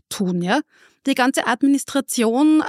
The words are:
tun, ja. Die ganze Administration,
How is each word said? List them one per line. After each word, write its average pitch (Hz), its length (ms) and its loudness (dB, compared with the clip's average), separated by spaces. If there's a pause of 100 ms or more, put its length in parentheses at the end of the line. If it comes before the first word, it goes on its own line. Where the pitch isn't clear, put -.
tun, 180 340 -4
ja. 214 180 0 (460)
Die 269 80 0
ganze 254 320 0
Administration, 277 1200 0